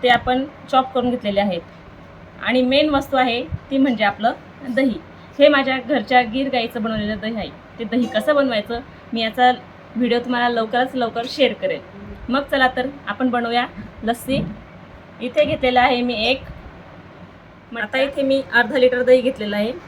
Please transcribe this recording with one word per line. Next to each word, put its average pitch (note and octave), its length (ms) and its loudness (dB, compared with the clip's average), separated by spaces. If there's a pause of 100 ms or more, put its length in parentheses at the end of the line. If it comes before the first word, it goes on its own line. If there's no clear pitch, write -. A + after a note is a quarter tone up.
ते B3 60 2
आपण B3+ 340 2 (280)
चॉप C4 220 2
करून B3 180 0
घेतलेले G#3 280 -2
आहेत. F#3+ 220 0 (800)
आणि B3 200 2
मेन C4+ 280 2
वस्तू C4+ 280 0
आहे B3+ 240 2 (300)
ती C4+ 60 0
म्हणजे C4 260 2
आपलं G#3 300 0 (340)
दही. B3 300 0 (420)
हे C#4+ 80 10
माझ्या C4+ 300 4
घरच्या B3 460 2
गीर C4 260 -2
गाईचं A3+ 340 -2
बनवलेलं G#3+ 360 -4
दही A3 160 -6
आहे. F3+ 140 -6 (300)
ते A#3 40 -6
दही A#3 220 0
कसं A3 300 2
बनवायचं A#3+ 440 0 (340)
मी A3+ 80 -2
याचा B3 300 4 (440)
व्हिडिओ A#3+ 240 2
तुम्हाला A#3+ 300 0
लवकरच A#3+ 460 0
लवकर A#3 340 -2
शेअर B3 320 2
करेन. F3 180 -2 (500)
मग C4+ 220 0
चला C4 240 4
तर A#3 120 -4 (200)
आपण B3 220 -2
बनवूया A#3+ 360 0 (380)
लस्सी. B3 380 -2 (800)
इथे B3+ 240 0
घेतलेलं C4 340 2
आहे B3 220 4
मी B3 140 -2 (120)
एक, C4+ 160 0 (1300)
आता A#3 240 -2
इथे C#4 200 -2
मी C4+ 200 2 (120)
अर्धा A#3 240 2
लिटर B3 260 2
दही B3+ 180 6
घेतलेलं G#3+ 340 -4
आहे. G#3+ 160 -2 (160)